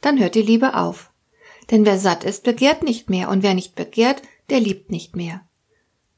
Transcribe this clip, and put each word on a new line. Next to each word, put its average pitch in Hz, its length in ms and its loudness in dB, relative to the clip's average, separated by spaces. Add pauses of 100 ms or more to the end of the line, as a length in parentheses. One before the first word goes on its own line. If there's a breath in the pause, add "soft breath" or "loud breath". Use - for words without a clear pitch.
Dann 285 200 0
hört 180 160 0
die 220 60 2
Liebe 226 340 2
auf. - 340 -6 (640 soft breath)
Denn 214 120 6
wer 202 140 4
satt 185 240 0
ist, 196 220 -6
begehrt 262 400 0
nicht 233 260 -4
mehr. 185 200 -2
Und 190 120 0
wer 196 120 2
nicht 185 200 -6
begehrt, 233 480 -2 (260 soft breath)
der 269 120 2
liebt 196 320 -4
nicht - 240 -10
mehr. 175 240 -10 (760)